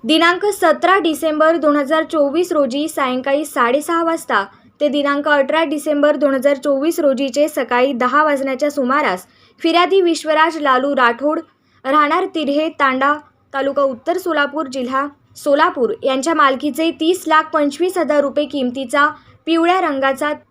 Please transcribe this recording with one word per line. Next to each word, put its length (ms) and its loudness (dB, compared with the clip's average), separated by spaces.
दिनांक 400 2
सतरा 520 2
डिसेंबर 580 2
दोन 200 2
हजार 280 0
चोवीस 480 0
रोजी 360 0
सायंकाळी 560 -2
साडेसहा 600 0
वाजता 400 -2
ते 80 2
दिनांक 400 -2
अठरा 360 2
डिसेंबर 520 0
दोन 180 0
हजार 220 2
चोवीस 440 -2
रोजीचे 480 0
सकाळी 440 0
दहा 320 0
वाजण्याच्या 460 -2
सुमारास 560 -2
फिर्यादी 400 2
विश्वराज 580 0
लालू 380 0
राठोड, 440 0
राहणार 500 2
तिऱ्हे 340 -2
तांडा, 320 2
तालुका 300 -2
उत्तर 360 -2
सोलापूर, 480 -2
जिल्हा 400 -4
सोलापूर 640 2
यांच्या 320 0
मालकीचे 560 0
तीस 260 0
लाख 260 2
पंचवीस 460 0
हजार 220 2
रुपये 240 -2
किमतीचा 640 -2
पिवळ्या 340 2
रंगाचा 520 -2